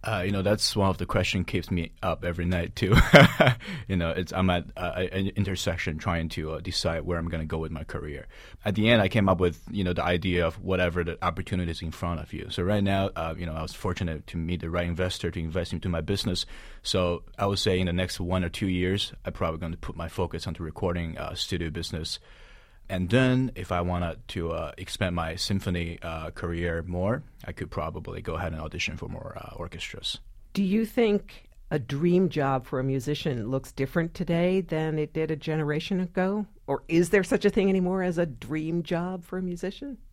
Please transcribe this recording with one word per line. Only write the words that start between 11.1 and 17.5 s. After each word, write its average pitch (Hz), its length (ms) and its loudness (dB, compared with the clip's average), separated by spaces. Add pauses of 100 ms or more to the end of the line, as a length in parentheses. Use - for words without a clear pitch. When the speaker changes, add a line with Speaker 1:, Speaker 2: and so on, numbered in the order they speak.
Speaker 1:
opportunity 87 460 -2
is 82 120 -6
in 82 80 -4
front 85 300 -4
of - 120 -12
you. - 180 -8
So 95 120 -2
right 98 220 4
now, 98 320 2
uh, 80 200 -4
you 87 100 -6
know, 80 80 -4
I 80 80 -4
was 78 100 -6
fortunate 85 560 -4
to - 80 -8
meet 85 240 -2
the 85 100 -4
right 87 160 0
investor 87 440 -2
to 85 100 -6
invest 85 320 -4
into 92 160 -4
my 82 140 0
business. 90 420 0 (380)
So 90 400 0 (160)
I 101 80 2
would 98 120 2